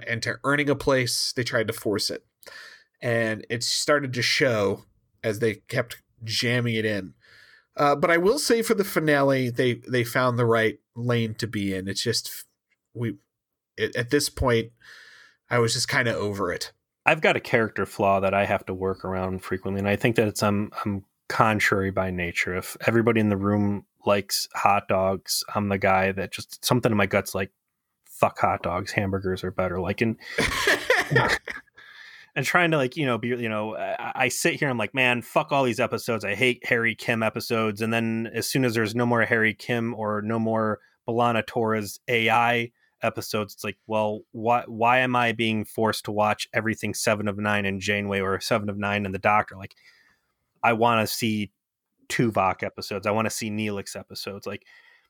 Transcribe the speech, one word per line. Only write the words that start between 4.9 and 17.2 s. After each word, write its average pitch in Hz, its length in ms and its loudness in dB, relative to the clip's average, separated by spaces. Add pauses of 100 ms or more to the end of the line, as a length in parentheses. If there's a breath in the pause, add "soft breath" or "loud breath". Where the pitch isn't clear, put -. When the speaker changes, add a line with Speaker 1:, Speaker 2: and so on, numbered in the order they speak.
Speaker 1:
as 107 140 -2
they 110 180 0 (120)
kept - 340 -4 (220)
jamming 120 500 0
it 110 120 -2
in. 98 280 -2 (640 soft breath)
Uh, 147 180 4
but 160 140 2
I 170 80 6
will 208 220 4
say 226 240 4
for 226 100 2
the 196 100 2
finale, 139 680 2
they, 123 240 2
they 123 280 -2
found 123 360 0
the 120 60 4
right 113 340 4 (160)
lane 117 400 0
to 110 120 -6
be 98 280 -2
in. 92 120 -6
It's 95 140 -4
just, - 440 -4 (500)
we, 117 220 -6 (600)
it, 107 180 -4
at 120 140 -2
this 143 200 2
point, 117 420 0 (800 loud breath)
I 120 100 2
was 113 140 2
just 120 140 -2
kinda 117 280 0
over 98 360 -2
it. - 200 -8 (340)
Speaker 2:
I've 160 160 2